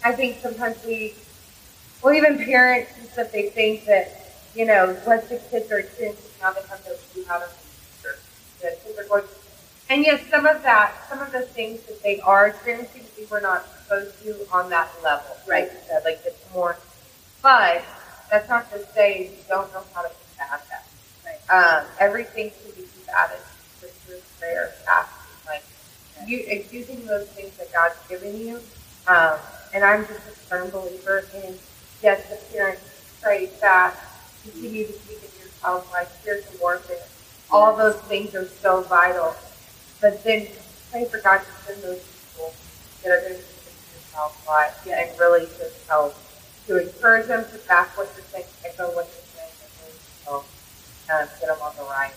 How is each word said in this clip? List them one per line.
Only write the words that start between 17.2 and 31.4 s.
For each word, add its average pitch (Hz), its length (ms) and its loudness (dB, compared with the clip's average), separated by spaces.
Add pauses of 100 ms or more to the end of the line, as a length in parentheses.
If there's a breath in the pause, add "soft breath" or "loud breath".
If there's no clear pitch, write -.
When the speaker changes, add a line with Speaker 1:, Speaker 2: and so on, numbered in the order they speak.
Speaker 1:
but 202 400 6 (480)
that's 208 180 2
not 233 240 0
to 208 60 -10 (160)
say 196 300 4
you - 240 -20
don't 190 240 -4
know 190 100 -10 (100)
how 175 100 -8
to 165 80 -6 (280)
combat - 320 -10
that. - 140 -14 (420)
Speaker 2:
Right. - 240 -8 (320)
Speaker 1:
Um, - 40 -10 (120)
everything 214 520 -2
can - 260 -20
be - 180 -18
combated - 480 -4 (400)
with 175 260 -20
your 180 100 -20 (200)
prayer, 170 340 -6 (120)
fasting, - 320 0 (300)
like, 151 160 -10 (560)
Speaker 2:
Right. 208 100 -16
Speaker 1:
you, 247 180 -6
it's 202 260 -8
using 240 340 -14
those 208 220 -4
things 196 300 -18
that 170 140 -20
God's 170 220 2 (140)
given 196 300 -12
you. 226 180 -10 (520)
Um, 165 300 6 (340)
and 196 120 0
I'm 214 220 4
just 214 120 -14 (100)
a - 40 -20
firm 180 380 -8
believer 190 540 -6 (100)
in, 190 220 -14 (460)